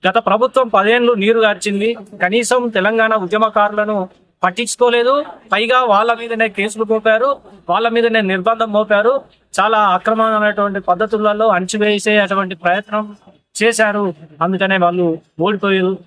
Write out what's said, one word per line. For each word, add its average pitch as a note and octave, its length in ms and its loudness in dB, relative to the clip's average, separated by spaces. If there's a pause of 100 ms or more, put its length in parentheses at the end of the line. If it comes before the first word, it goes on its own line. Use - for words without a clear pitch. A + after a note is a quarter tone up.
గత F#3 80 0
ప్రభుత్వం A#3 500 0
పదేళ్ళు A#3 460 2
నీరు A3 260 2
గార్చింది. G#3 560 -2 (260)
కనీసం A#3+ 460 0
తెలంగాణ A3 480 0
ఉద్యమకారులను G#3 920 -2 (340)
పట్టించుకోలేదు. A#3+ 800 0 (280)
పైగా A#3 320 2
వాళ్ళ A3 300 2
మీదనే A3+ 340 -2
కేసులు G#3+ 360 -4
మోపారు, A3 540 0 (320)
వాళ్ళ A3 200 0
మీదనే A3+ 320 0
నిర్బంధం G#3 500 -2
మోపారు. G#3+ 500 2 (380)
చాలా G#3+ 280 2
అక్రమమైనటువంటి G#3 920 0
పద్ధతులలో G#3 680 0
అణచివేసే G#3 680 0
అటువంటి G3 380 -2
ప్రయత్నం G#3 600 -4 (480)
చేశారు. G#3 500 0 (280)
అందుకనే F#3+ 360 0
వాళ్ళు F3 400 2 (240)
ఓడిపోయారు. F#3+ 640 0